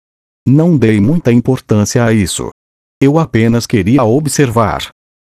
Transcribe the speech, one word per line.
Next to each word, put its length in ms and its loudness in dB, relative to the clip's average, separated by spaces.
Não 280 2
dei 240 2
muita 320 0
importância 720 0
a 80 0
isso. 380 -2
Eu 200 2
apenas 480 -2
queria 360 0
observar. 840 -2